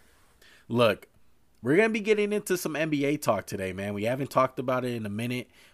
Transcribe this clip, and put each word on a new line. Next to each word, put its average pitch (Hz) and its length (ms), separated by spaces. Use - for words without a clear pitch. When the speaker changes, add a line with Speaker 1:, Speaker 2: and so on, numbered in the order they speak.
Speaker 1:
<laughs> - 500
Speaker 2:
Look, 113 400
we're 139 140
gonna 220 120
be 220 100
getting 208 320
into 202 260
some 156 180
N 156 160
B 143 140
A 147 120
talk 107 300
today, 95 260
man. 101 220
We 101 80
haven't 131 260
talked 131 300
about 127 260
it 123 80
in 110 140
a - 20
minute. 120 400